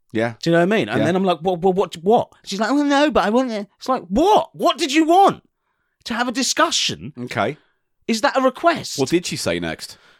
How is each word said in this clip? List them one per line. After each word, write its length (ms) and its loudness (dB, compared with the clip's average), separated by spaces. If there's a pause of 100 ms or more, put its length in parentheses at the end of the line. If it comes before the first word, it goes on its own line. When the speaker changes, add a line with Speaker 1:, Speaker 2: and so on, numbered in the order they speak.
(120)
Speaker 1:
Yeah. 300 -2
Speaker 2:
Do 80 -2
you 20 2
know 80 4
what 140 2
I 40 2
mean? 100 -2
And 120 -2
Speaker 1:
Yeah. 60 0
Speaker 2:
then 100 0
I'm 80 0
like, 160 0
"What, 200 -2
what, 160 2
what, 220 -2
what?" 340 0 (120)
She's 160 -8
like, 100 -2
"Oh, 120 2
no, 280 2
but 140 2
I 60 0
want 220 0
it." 160 -8 (100)
It's 100 -10
like, 200 -2
"What? 460 2
What 240 0
did 140 -4
you 120 4
want? 380 4 (640)
To 100 -8
have 140 -2
a 40 -4
discussion?" 840 -2
Speaker 1:
Okay. 400 -4 (500)
Speaker 2:
Is 140 -2
that 140 0
a 40 0
request? 580 0
Speaker 1:
What 120 0
did 160 0
she 100 -8
say 240 -2
next? 380 -10 (220)